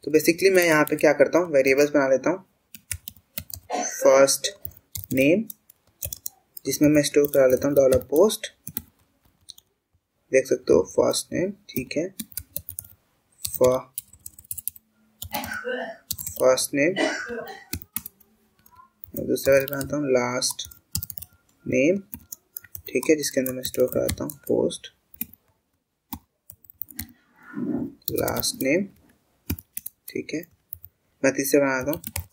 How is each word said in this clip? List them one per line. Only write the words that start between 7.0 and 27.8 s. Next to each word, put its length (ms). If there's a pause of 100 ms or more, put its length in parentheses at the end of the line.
store 320
करा 120
लेता 220
हूँ 80
dollar 220 (120)
post, 420 (1800)
देख 140
सकते 260
हो 160
first 440
name, 180 (180)
ठीक 280
है, 120 (1400)
फ-, 420 (2500)
first 420
name, 200 (2250)
दूसरा 280
variable 200
बनाता 220
हूँ 140
last 580 (1000)
name, 360 (880)
ठीक 220
है, 60
जिसके 240
अंदर 120
मैं 120
store 240
कराता 360
हूँ 220
post 400 (3250)